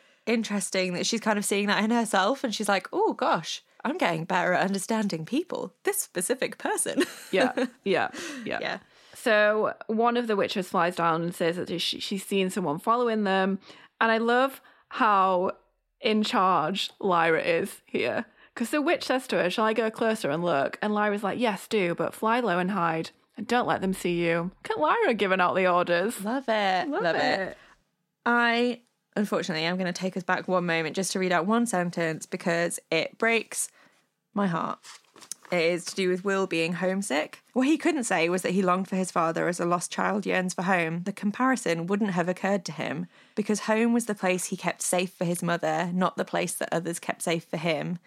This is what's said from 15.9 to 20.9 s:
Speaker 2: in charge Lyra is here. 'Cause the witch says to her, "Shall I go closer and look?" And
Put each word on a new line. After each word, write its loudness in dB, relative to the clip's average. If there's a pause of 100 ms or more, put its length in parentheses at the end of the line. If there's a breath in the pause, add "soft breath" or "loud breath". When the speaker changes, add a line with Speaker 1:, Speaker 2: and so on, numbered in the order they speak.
Speaker 2:
in 2
charge 2
Lyra 4
is -2
here. -2 (280 soft breath)
'Cause -4
the 0
witch 0
says 0
to 0
her, 2
"Shall 0
I 2
go 0
closer 0
and 0
look?" 0
And 0